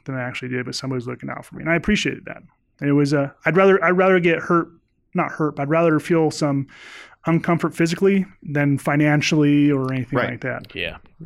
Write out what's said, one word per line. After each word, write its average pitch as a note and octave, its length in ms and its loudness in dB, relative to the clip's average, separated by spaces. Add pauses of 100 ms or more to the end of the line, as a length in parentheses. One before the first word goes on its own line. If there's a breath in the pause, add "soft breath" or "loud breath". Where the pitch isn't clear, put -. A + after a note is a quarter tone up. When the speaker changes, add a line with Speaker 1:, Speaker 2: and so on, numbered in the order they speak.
Speaker 1:
than C3+ 80 -10
I C3 80 -6
actually B2 280 -8
did, B2+ 180 -6
but B2 80 -10
somebody's B2+ 320 -6
looking B2+ 220 -12
out C3+ 140 -12
for - 120 -20
me." D3 80 -14
And D#3+ 80 -2
I E3+ 40 2
appreciated - 500 -2
that. - 180 -16 (360)
And C#3+ 80 -4
it C#3+ 60 2
was, C#3+ 220 2
uh, C#3 160 0 (120)
I'd D#3+ 140 2
rather, F#3+ 260 4
I'd F3+ 140 2
rather F#3+ 220 4
get E3 180 2
hurt, E3+ 300 0 (480)
not E3 160 -2
hurt, D3+ 240 -4
but C#3 80 -6
I'd C#3+ 60 -4
rather D#3+ 300 4
feel D#3+ 300 2
some C#3 380 -2 (580 loud breath)
uncomfort E3 480 0
physically F#3 500 2 (200)
than C#3+ 340 0
financially D3 960 2
or C3 200 -2
anything C3 280 -4
Speaker 2:
Right. A#2 100 -2
Speaker 1:
like A#2+ 120 -12
that. B2 340 -10
Speaker 3:
Yeah, D#2+ 220 -8 (280)